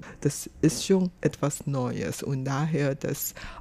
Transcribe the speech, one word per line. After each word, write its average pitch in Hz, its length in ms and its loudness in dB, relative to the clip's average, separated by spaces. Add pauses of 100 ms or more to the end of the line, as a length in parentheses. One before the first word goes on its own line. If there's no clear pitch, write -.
(200)
das - 300 -2 (120)
ist - 240 4
schon 185 240 6 (120)
etwas - 460 0
Neues. - 540 -2
Und 131 220 -2
daher, 139 520 2
dass - 380 -4 (280)